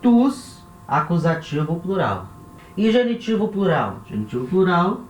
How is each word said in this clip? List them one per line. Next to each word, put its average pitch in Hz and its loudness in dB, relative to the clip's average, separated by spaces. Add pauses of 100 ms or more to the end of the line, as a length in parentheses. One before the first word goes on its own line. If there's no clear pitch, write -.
Tus, 247 2 (240)
acusativo, 156 0
plural. 139 -4 (500)
E 220 2
genitivo 226 0
plural? 156 0
Genitivo 107 -4
plural. 180 2